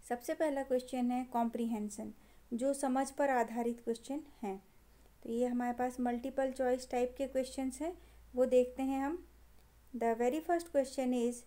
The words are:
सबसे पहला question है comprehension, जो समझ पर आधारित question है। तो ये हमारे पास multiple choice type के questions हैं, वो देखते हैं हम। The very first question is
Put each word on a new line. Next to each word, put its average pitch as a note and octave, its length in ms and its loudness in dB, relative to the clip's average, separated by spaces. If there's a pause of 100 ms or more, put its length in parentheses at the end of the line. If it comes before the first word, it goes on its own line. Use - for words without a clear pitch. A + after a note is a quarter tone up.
(100)
सबसे A#3+ 240 -2
पहला D4+ 300 0
question B3+ 480 0
है B3 140 0
comprehension, A3+ 880 -2 (400)
जो B3+ 200 2
समझ C4+ 380 0
पर C#4 180 2
आधारित A#3 540 0
question B3 380 -4 (200)
है। G3 200 -6 (640)
तो - 60 -12
ये A#3 180 2
हमारे B3 260 0
पास B3+ 260 -2
multiple C4 520 0
choice B3+ 380 0
type B3 280 0
के C#4 100 -2
questions C4 540 -4
हैं, E4+ 160 -4 (380)
वो B3 100 6
देखते B3 380 4
हैं C4+ 220 0
हम। E4 220 -4 (720)
The A#3 200 4
very B3+ 300 2
first E4+ 200 2
question C4 460 0
is A#3+ 220 2 (120)